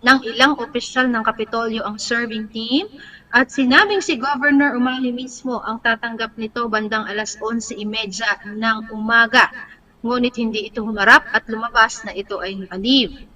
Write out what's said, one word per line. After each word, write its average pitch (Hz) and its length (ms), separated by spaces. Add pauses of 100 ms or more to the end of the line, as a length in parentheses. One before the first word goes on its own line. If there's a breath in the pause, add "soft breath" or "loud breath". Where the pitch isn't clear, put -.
ng 254 320
ilang 269 240
opisyal 247 480
ng 240 160
Kapitolyo 220 640
ang 208 160
serving 220 480
team 247 400 (400 loud breath)
at 254 240
sinabing 349 480
si 302 160
Governor 277 560
Umali 254 400
mismo 247 480
ang 220 160
tatanggap 226 640
nito 226 240
bandang 214 400
alas 208 320
onse 220 400
imedya 208 720
ng 220 480
umaga. 226 560 (480 loud breath)
Ngunit 240 400
hindi 220 320
ito 233 80
humarap 214 480
at - 160
lumabas 226 560
na 196 160
ito 202 240
ay 190 160
naka-leave. 196 800